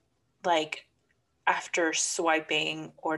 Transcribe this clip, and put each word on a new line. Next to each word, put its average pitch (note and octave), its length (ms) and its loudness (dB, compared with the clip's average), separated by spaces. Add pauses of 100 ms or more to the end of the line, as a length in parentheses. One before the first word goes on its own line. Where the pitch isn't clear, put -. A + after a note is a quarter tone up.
(440)
like, D#3+ 440 0 (600)
after E3+ 460 0
swiping D#3 1040 0
or D#3 200 -2